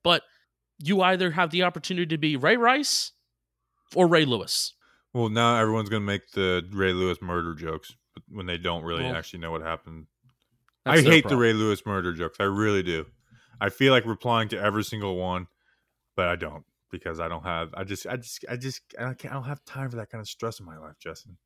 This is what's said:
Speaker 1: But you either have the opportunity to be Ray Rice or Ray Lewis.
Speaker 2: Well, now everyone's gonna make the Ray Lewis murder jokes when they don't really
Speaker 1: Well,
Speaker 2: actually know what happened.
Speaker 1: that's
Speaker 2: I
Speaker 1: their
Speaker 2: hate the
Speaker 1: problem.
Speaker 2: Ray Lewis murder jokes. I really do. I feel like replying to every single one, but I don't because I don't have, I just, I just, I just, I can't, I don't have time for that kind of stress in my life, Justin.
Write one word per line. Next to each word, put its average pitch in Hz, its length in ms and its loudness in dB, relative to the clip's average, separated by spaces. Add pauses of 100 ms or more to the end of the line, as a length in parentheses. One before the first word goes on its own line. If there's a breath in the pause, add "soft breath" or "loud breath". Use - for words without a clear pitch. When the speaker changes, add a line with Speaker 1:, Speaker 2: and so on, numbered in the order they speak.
Speaker 1:
But 170 200 4 (560)
you 185 240 2
either 180 300 4
have 165 200 0
the 175 120 2
opportunity 175 420 -2
to 160 120 -2
be 151 200 0
Ray 160 180 4
Rice 254 560 0 (840)
or 180 120 6
Ray 165 160 6
Lewis. - 520 -2 (380)
Speaker 2:
Well, 117 140 2
now 117 300 4
everyone's 110 320 2
gonna 107 160 -2
make 101 260 -4
the 90 400 0
Ray 95 220 2
Lewis 90 280 0
murder 87 320 -4
jokes 80 400 -10 (360)
when 98 160 -12
they 87 120 -6
don't 85 260 -4
really 82 200 -4
Speaker 1:
Well, 82 120 -4
Speaker 2:
actually 82 240 -10
know 82 120 -8
what 80 100 -6
happened. 80 440 -10 (800)
Speaker 1:
that's 147 140 6
Speaker 2:
I 139 40 6
Speaker 1:
their 151 80 8
Speaker 2:
hate 156 120 8
the 104 60 -4
Speaker 1:
problem. 127 120 4
Speaker 2:
Ray 113 120 6
Lewis 107 320 0
murder 92 280 -2
jokes. 80 260 -6
I 101 40 2
really 101 400 2
do. 82 220 -2 (540 soft breath)
I 101 100 0
feel 135 220 4
like 120 140 6
replying 113 440 0
to 113 80 -4
every 104 280 0
single 101 320 -4
one, 90 300 -4 (680)
but 90 140 2
I 87 80 0
don't 78 260 -10 (280)
because 82 280 -8
I 82 80 -4
don't 82 160 -8
have, 82 320 -6
I 95 80 -8
just, 98 240 -10
I 123 80 -8
just, - 340 -14
I 123 60 -8
just, 131 260 -10 (180)
I 127 140 -8
can't, - 180 -14
I 135 40 -10
don't 135 80 -8
have 139 200 -12
time 135 280 -10
for 120 60 -10
that 107 120 -12
kind 113 120 -12
of 104 60 -14
stress - 320 -10
in 101 60 -20
my 80 120 -18
life, 78 220 -20
Justin. 87 460 -16